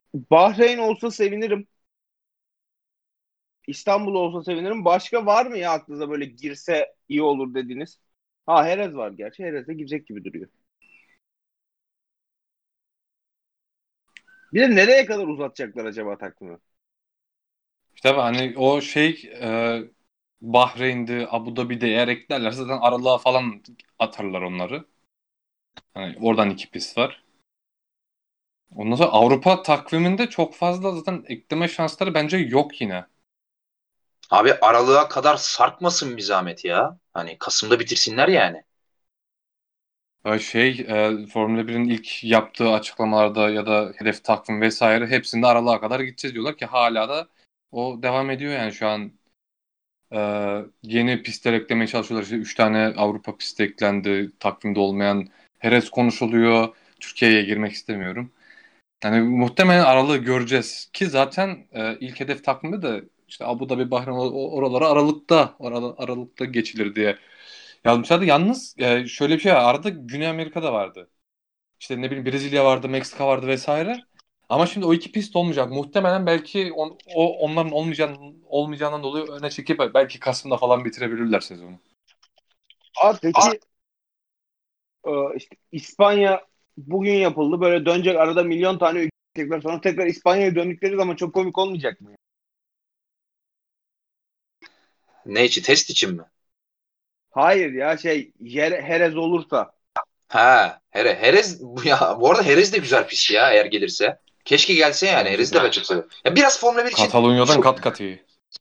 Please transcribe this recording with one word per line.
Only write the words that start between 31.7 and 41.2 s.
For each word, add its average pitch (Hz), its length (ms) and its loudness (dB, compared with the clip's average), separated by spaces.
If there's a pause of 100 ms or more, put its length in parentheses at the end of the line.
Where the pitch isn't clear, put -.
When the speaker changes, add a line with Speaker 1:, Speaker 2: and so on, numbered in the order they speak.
Speaker 2:
bence 156 220 0
yok 143 440 -2
yine. 95 240 -6 (1300)
Speaker 3:
Abi 110 240 6
aralığa 123 540 4
kadar 143 280 0
sarkmasın 131 800 -2
bir 107 60 -10
zahmet 92 420 -4
ya. 107 340 -2 (160)
Hani 85 240 -10
Kasım'da 117 420 0
bitirsinler 117 480 0
yani. 101 360 0 (1600)
Speaker 2:
Ya 110 140 0
şey, 120 320 0 (180)
e, 107 380 0